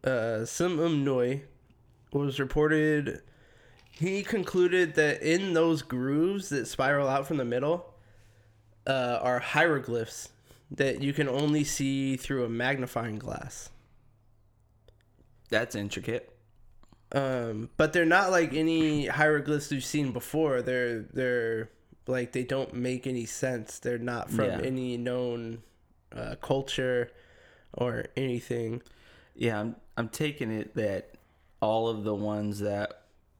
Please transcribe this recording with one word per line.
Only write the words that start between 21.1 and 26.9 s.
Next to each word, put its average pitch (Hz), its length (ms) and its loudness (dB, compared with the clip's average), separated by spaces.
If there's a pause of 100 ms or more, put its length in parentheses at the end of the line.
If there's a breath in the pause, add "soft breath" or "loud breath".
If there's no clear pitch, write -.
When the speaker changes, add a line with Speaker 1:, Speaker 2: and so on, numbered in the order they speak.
Speaker 1:
like, 123 280 -2
they 127 100 -2
don't 131 300 -2
make 127 340 -4
any 120 180 -4
sense. 120 540 -6
They're 123 180 -4
not 120 320 -6
from 127 160 0
Speaker 2:
Yeah. - 160 -2
Speaker 1:
any 127 360 -2
known, 120 680 -4 (520)
uh, 123 260 -8
culture 131 680 0 (640 soft breath)